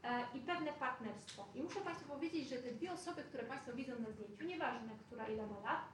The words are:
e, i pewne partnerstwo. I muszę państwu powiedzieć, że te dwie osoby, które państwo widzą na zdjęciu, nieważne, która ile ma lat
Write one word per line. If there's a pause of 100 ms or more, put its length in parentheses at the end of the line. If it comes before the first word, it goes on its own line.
e,
i
pewne
partnerstwo.
I
muszę
państwu
powiedzieć,
że
te
dwie
osoby,
które
państwo
widzą
na
zdjęciu,
nieważne, (180)
która
ile
ma
lat (120)